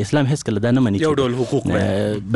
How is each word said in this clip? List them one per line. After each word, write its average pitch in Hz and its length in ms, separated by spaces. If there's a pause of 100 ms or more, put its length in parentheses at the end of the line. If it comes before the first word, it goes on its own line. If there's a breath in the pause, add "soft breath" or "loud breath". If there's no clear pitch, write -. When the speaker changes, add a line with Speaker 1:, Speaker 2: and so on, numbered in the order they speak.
Speaker 1:
اسلام 143 260
هیڅ - 200
کله 104 160
دا 120 100
نه 131 100
مني 104 160
Speaker 2:
یو 156 80
Speaker 1:
چې، 143 80
Speaker 2:
ډول 127 220
حقوق 123 260
باید. 95 240
Speaker 1:
آه، 104 440